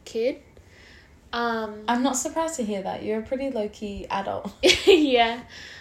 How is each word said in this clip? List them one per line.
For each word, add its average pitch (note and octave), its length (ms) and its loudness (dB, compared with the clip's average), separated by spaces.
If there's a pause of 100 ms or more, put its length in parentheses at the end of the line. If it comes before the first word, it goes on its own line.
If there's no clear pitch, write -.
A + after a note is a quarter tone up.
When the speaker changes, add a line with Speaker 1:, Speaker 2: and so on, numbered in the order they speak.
Speaker 1:
kid. A#3 340 -2 (960)
Um, A3+ 560 -4
Speaker 2:
I'm B3 140 2
not C4+ 160 0
surprised D#4+ 380 -2
to B3+ 80 -4
hear G3+ 180 -2
that. F#3+ 220 -6
You're G#3+ 160 -2
a A3 40 -8
pretty C4+ 280 -4
low-key G#3 580 -6
adult. G3 480 -4
Speaker 1:
<laughs> - 300 4
Yeah. B3 540 6 (400)